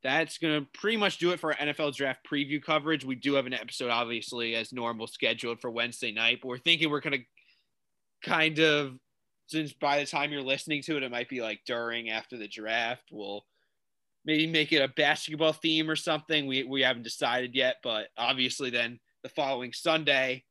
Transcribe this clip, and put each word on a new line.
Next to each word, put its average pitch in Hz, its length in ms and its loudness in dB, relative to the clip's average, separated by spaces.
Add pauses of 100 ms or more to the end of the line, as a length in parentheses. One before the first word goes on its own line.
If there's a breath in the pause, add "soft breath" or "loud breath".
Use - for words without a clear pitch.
that's 151 340 0
gonna 151 360 0
pretty 220 240 0
much 202 200 2
do 175 140 4
it 175 80 0
for 156 140 0
our 127 60 -2
N 147 100 0
F 147 100 -4
L 147 120 2
draft 135 380 -4
preview 143 320 -2
coverage. 151 440 0
We 131 100 -4
do 135 200 0
have 135 100 4
an 127 80 -6
episode, 120 360 -6
obviously, 117 640 -2
as 113 180 -4
normal, 117 340 -4
scheduled 117 540 -2
for 123 100 -6
Wednesday 117 400 -4
night, 117 300 2
but 131 80 -8
we're 127 80 -4
thinking 160 320 4
we're 147 100 0
gonna 139 200 -2 (1040 soft breath)
kind 156 360 2
of, 147 380 4 (500)
since 156 240 -2
by 147 280 2
the 143 60 -2
time 147 280 -2
you're 143 80 -4
listening 139 420 -2
to 156 140 -2
it, 135 60 -2
it 127 80 -4
might 120 180 -6
be, 123 120 -4
like, 110 240 -4
during, 117 440 -4
after 110 280 -6
the 104 100 -10
draft, 113 640 -4
we'll 101 340 -10 (800)
maybe 156 220 2
make 156 240 2
it 151 100 6
a 139 60 4
basketball 151 680 2
theme 156 360 0
or 156 80 0
something. 151 500 0
We, 135 160 0
we 131 180 0
haven't 127 220 2
decided 123 500 -2
yet, 127 300 2
but 110 240 -2 (100)
obviously 127 520 0
then 120 300 -2 (220)
the 127 80 -12
following 131 440 -2
Sunday 139 760 2